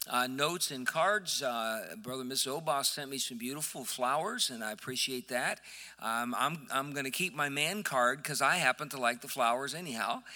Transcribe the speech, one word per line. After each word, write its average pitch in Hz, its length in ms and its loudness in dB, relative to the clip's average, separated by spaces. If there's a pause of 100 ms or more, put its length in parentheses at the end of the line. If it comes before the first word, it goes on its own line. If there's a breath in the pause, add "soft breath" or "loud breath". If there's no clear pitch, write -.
(100)
uh, 123 160 2
notes, 147 440 0
and 127 160 -4
cards. 180 560 2
Uh, 113 600 -2
Brother 127 220 -4
Miss 131 220 0
Obas 143 400 0
sent 139 240 -2
me 139 80 -4
some 123 200 -4
beautiful 139 460 -4
flowers, 156 680 2
and 113 120 -6
I 107 100 -4
appreciate 127 560 -4
that. 135 320 0 (400 loud breath)
Um, 120 360 0
I'm, 143 340 0
I'm 139 220 0
gonna 135 180 -2
keep 175 240 -2
my 147 140 0
man 151 340 0
card 135 400 4
'cause 139 200 0
I 147 140 6
happen 143 340 2
to 139 80 -6
like 120 240 2
the 139 60 -10
flowers 131 460 2
anyhow. 131 480 -2 (140 loud breath)